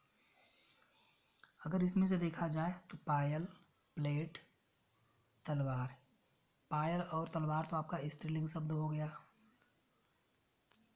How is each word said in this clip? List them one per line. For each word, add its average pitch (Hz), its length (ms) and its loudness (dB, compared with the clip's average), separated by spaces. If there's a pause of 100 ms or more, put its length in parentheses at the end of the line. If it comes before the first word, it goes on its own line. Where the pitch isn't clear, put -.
(1700)
अगर 180 160 0
इसमें 185 240 4
से 185 120 4
देखा 165 300 0
जाए 160 260 0 (160)
तो 151 160 -12
पायल, 147 380 2 (520)
प्लेट, 147 420 -2 (1080)
तलवार। 135 520 0 (720)
पायल 160 320 2
और 160 280 -2
तलवार 156 360 0
तो 170 100 -2
आपका 156 300 -2
स्त्रीलिंग 156 420 -2
शब्द 156 240 -2
हो 156 160 0
गया। 151 180 0 (1900)